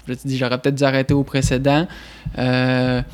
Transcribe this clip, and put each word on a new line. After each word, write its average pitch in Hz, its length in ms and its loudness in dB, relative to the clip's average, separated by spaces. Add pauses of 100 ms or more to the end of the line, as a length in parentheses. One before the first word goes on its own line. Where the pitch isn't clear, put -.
Puis 123 80 -6
là, 127 80 -8
tu 143 60 -8
dis, « 131 100 -2
J'aurais 123 220 0
peut-être 143 160 0
dû 135 80 0
arrêter 135 320 2
au 139 80 2
précédent. » 139 640 2 (500)
Euh, 127 640 0 (120)